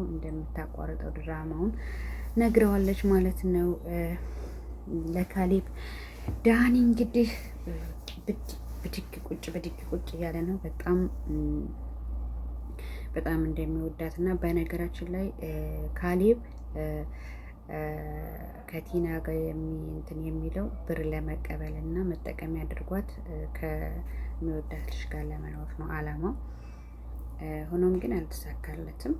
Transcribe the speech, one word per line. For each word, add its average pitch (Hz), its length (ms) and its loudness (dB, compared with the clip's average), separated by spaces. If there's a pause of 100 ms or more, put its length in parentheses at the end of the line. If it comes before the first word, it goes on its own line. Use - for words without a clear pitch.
እንደምታቋርጠው 156 1120 -4
ድራማውን 160 580 -2 (640)
ነግረዋለች 208 680 6
ማለት 185 400 8
ነው፣ 175 240 6 (180)
አ፣ 175 120 0 (1080)
ለካሌብ። 185 560 4 (760)
ዳኒ 240 380 10
እንግዲህ 233 500 8 (880)
ብድ-፣ - 300 -2 (280)
ብድግ - 360 -6 (100)
ቁጭ፣ - 260 -6
ብድግ 170 280 -4 (100)
ቁጭ - 240 -2
እያለ 170 300 -2
ነው። 185 180 0
በጣም፣ 175 380 2 (2250)
በጣም 160 320 0
እንደሚወዳት 160 720 -2
እና 180 220 2
በነገራችን 170 720 0
ላይ፣ 190 180 0 (120)
አ፣ 160 120 -4 (420)
ካሌብ፣ 185 460 6 (340)
አ፣ 156 120 -2 (840)
አ፣ 156 120 -4 (840)
ከቲና 170 420 0 (120)
ጋር 160 180 0
የሚ-፣ 160 300 -2 (220)
እንትን 156 320 -6
የሚለው 160 460 -2 (140)
ብር 165 240 -2
ለመቀበል 156 720 -2
እና 160 180 -2 (100)
መጠቀሚያ 165 560 -2
አድርጓት፣ 180 480 -2 (120)
አ፣ 165 160 -6 (160)
ከሚወዳት 156 1300 -2
ልጅ - 220 -4
ጋር 151 180 -4
ለመኖር 151 500 -6
ነው 156 160 -6
አላማው። 151 420 -2 (1040)
አ፣ 156 120 -6 (160)
ሆኖም 180 300 6
ግን 233 180 2
አልተሳካለትም። - 1080 -4